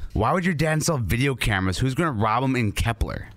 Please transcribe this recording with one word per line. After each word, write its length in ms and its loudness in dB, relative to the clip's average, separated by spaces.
Why 180 2
would 120 0
your 80 2
dad 220 0
install 240 0
video 380 0
cameras? 420 0
Who's 160 0
gonna 160 0
rob 320 2
him 140 2
in 160 0
Kepler? 640 -2